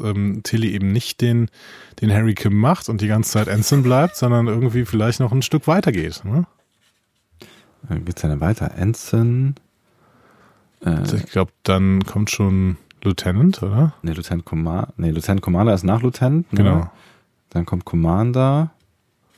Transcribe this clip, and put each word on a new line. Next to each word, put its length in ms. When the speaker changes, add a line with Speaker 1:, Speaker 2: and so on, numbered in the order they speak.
Speaker 1:
ähm, 400
Tilly 300
eben 200
nicht 300
den, 260
den 120
Harry 220
Kim 240
macht 300
und 120
die 80
ganze 220
Zeit 180
Ensign 360
bleibt, 320
<laughs> 0
sondern 320
irgendwie 360
vielleicht 360
noch 120
ein 100
Stück 260
weiter 240
geht, 320
ne? 220
Speaker 2:
Äh, 120
geht's 220
denn 180
weiter? 360
Ensign? 800
Äh, 180
Speaker 1:
Ich 100
glaub, 240
dann 420
kommt 260
schon 460
Lieutenant, 600
oder? 400
Speaker 2:
Nee, 100
Lieutenant 320
Comma-, 540
nee, 120
Lieutenant 300
Commander 340
ist 100
nach 180
Lieutenant, 500
ne? 100
Speaker 1:
Genau. 280
Speaker 2:
Dann 160
kommt 220
Commander 840